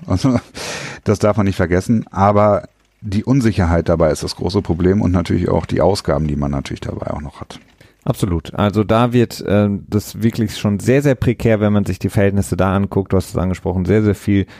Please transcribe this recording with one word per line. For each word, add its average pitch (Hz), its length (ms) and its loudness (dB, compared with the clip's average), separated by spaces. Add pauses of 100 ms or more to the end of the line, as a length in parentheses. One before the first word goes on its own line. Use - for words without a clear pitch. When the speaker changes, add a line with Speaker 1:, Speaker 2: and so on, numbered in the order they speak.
Speaker 1:
Also, 123 340 0 (640)
das 101 160 0
darf 104 180 2
man 104 80 2
nicht 95 100 0
vergessen. 92 560 0
Aber 104 560 2 (340)
die 104 220 -2
Unsicherheit 95 680 2
dabei 80 220 2
ist - 120 -4
das - 120 -8
große 95 260 -2
Problem 90 400 0
und 95 100 2
natürlich 90 380 0
auch 87 160 0
die - 160 -2
Ausgaben, 78 460 0
die 73 80 -2
man 71 160 -2
natürlich - 300 -8
dabei - 300 -8
auch 73 100 -8
noch - 200 -14
hat. - 180 -18 (460)
Speaker 2:
Absolut. 90 480 -4
Also 101 300 0
da 117 300 2
wird, 120 340 0
ähm, 101 400 2
das 101 340 -4
wirklich 113 360 -2
schon 101 220 -2
sehr, 123 220 2
sehr 139 140 2
prekär, 110 460 0
wenn 104 100 4
man 101 140 2
sich 95 140 -6
die 101 100 -2
Verhältnisse 98 480 0
da 95 180 0
anguckt. 98 380 -2
Du 95 40 4
hast - 120 -2
es - 80 -6
angesprochen, 92 480 -2
sehr, 107 180 2
sehr 101 120 2
viel 98 300 2 (140)